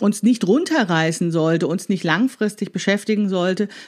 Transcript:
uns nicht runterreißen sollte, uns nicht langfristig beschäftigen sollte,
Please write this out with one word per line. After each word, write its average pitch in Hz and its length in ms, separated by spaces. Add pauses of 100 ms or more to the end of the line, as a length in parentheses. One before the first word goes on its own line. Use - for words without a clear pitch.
uns 208 200
nicht 233 240
runterreißen 175 840
sollte, 165 360
uns 175 200
nicht 196 160
langfristig 208 680
beschäftigen 202 560
sollte, 190 400 (180)